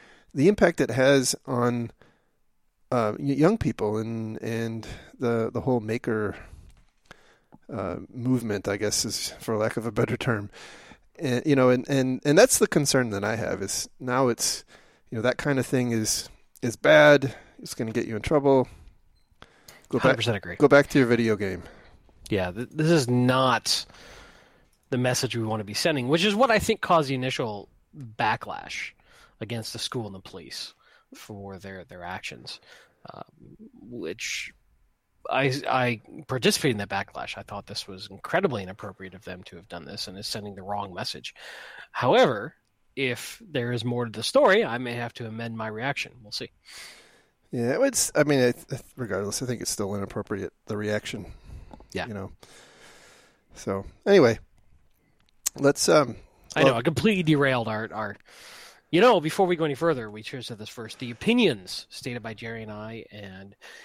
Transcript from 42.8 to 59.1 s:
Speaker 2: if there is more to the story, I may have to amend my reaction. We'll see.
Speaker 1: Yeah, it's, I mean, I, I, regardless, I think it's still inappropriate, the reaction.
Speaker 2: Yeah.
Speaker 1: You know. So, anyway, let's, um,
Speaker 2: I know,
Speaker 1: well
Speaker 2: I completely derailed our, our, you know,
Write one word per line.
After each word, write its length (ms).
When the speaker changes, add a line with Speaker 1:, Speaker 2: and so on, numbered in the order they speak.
Speaker 2:
if 520
there 240
is 120
more 200
to 60
the 120
story, 420
I 140
may 160
have 200
to 120
amend 300
my 100
reaction. 460
We'll 100
see. 180
Speaker 1:
Yeah, 320
it's, 300
I 100
mean, 160
I, 80
I, 40
regardless, 460
I 40
think 140
it's 100
still 240
inappropriate, 580
the 100
reaction. 560
Speaker 2:
Yeah. 140
Speaker 1:
You 80
know. 180
So, 300
anyway, 320
let's, 300
um, 280
Speaker 2:
I 80
know, 40
Speaker 1:
well 100
Speaker 2:
I 60
completely 420
derailed 440
our, 240
our, 240
you 100
know, 200